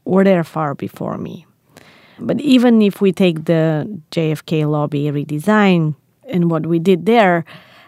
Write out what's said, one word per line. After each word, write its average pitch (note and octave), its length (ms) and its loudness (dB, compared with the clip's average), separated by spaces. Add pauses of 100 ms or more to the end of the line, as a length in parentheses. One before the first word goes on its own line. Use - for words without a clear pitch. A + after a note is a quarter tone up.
were F#3+ 180 2
there F#3 220 2
far D3+ 300 -6
before - 420 -8
me. - 280 -12 (760)
But - 200 -4
even B3 420 4
if G3+ 200 0
we G3 100 2
take E3 340 0
the D#3+ 540 -2 (120)
J D#3+ 200 -2
F D3+ 140 -8
K D#3 200 -2
lobby D3 460 -2
redesign D#3 840 0 (340)
and F3 200 0
what D#3+ 180 -2
we E3+ 120 0
did E3+ 260 0
there, F#3+ 380 2 (440)